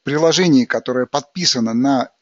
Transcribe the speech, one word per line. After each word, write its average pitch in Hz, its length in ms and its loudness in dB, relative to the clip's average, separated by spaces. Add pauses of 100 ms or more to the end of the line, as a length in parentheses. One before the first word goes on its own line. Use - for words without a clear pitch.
в - 40 -20
приложении, 151 600 2
которое 123 420 -4
подписано 139 680 -4
на 127 360 0 (120)